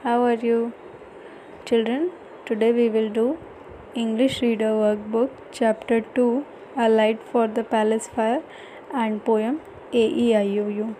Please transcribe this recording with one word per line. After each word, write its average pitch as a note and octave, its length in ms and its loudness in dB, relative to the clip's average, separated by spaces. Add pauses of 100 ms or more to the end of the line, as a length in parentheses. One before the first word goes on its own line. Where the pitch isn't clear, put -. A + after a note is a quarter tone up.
How A#3+ 180 2
are A#3 260 2
you? A#3 240 0 (920)
Children, A#3+ 480 0 (320)
today A3 260 2
we A#3+ 180 4
will A3 220 0
do A#3 260 0 (600)
English A#3 460 0
Reader A3 260 2 (140)
Workbook, G#3+ 480 0 (200)
Chapter A3+ 520 0 (160)
two, B3 260 2 (320)
A A#3 120 2
Light A3 320 4 (120)
for A#3 160 2
the A3 160 -4
Palace A3 420 0
Fire, A#3 380 -2 (500)
and A3 300 -2
poem A3+ 340 0 (340)
A A#3 120 4 (220)
E A3+ 100 4
I G3+ 80 2 (160)
O G#3 80 -2
U. G#3+ 320 -4